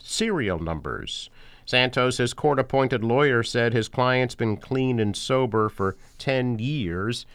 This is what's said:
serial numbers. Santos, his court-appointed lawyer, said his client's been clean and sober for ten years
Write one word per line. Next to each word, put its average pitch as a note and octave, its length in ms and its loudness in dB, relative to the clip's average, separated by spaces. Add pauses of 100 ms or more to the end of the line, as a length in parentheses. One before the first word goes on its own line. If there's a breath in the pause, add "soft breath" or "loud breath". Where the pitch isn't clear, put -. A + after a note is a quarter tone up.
serial D3 580 -2
numbers. D#2+ 720 -6 (340 loud breath)
Santos, B2+ 540 2
his B2 160 0
court-appointed C3+ 680 0
lawyer, B2 400 2
said A#2 300 0
his A2+ 160 0
client's B2+ 460 2
been G#2+ 220 0
clean B2+ 440 0
and G#2 160 0
sober A#2 520 0
for F#2+ 280 -2 (220 soft breath)
ten B2+ 400 0
years A2+ 640 -4 (100)